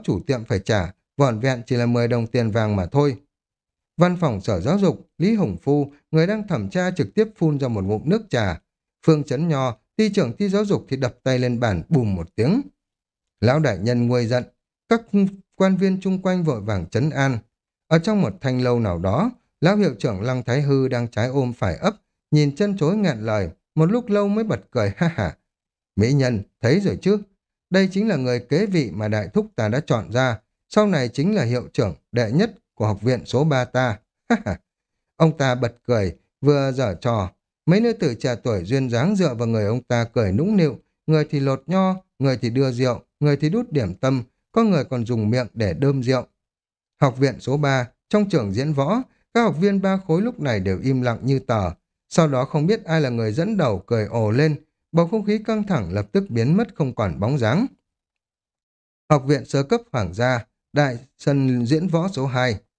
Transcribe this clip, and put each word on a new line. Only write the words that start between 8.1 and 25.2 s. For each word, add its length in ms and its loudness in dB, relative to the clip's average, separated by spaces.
trà. 320 -2
Phương 180 4
Chấn 240 -2
Nho, 300 -2
ty 140 2
trưởng 240 0
ty 160 -2
giáo 160 0
dục 240 -2
thì 80 -2
đập 260 -4
tay 160 2
lên 200 0
bàn, 300 0
bùm 260 2
một 200 -8
tiếng. 260 2
"Lão 180 4
đại 180 0
nhân 300 0
nguôi 200 0
giận." 160 0
Các 120 2
quan 220 2
viên 240 0
chung 200 -2
quanh 220 -2
vội 180 -2
vàng 280 -4
trấn 200 0
an. 280 0
Ở 120 2
trong 220 0
một 200 0
thanh 200 0
lâu 180 2
nào 200 0
đó, 320 0
lão 160 4
hiệu 220 2
trưởng 220 -4
Lăng 220 -2
Thái 180 0
Hư 260 2
đang 200 -2
trái 200 -2
ôm 260 -2
phải 240 -2
ấp, 180 -2
nhìn 240 4
chân 220 0
chối 200 0
nghẹn 220 0
lời, 300 -2
một 160 4
lúc 180 -2
lâu 180 2
mới 160 0
bật 180 -2
cười, 260 0
"Ha 100 0
ha. 300 -4